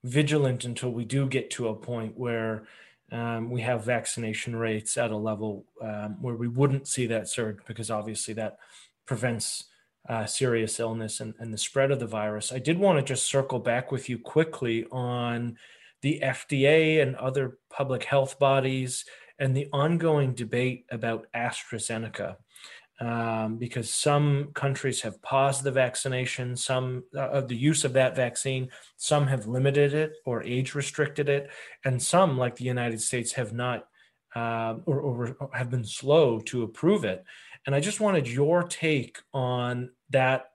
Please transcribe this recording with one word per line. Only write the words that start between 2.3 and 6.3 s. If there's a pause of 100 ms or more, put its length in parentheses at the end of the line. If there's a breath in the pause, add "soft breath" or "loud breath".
um,
we
have
vaccination
rates
at
a
level, (160)
um,
where